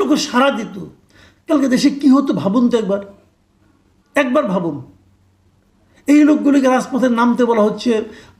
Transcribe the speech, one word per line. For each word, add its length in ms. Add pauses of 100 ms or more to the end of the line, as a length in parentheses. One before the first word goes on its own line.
লোক 100 (160)
সাড়া 320
দিত, 180 (720)
কালকে 260
দেশে 140 (120)
কী 140
হতো 160 (100)
ভাবুন 300
তো 120
একবার, 180 (1160)
একবার 360
ভাবুন। 240 (1300)
এই 180
লোকগুলিকে 440
রাজপথে 400
নামতে 360
বলা 180
হচ্ছে, 420 (360)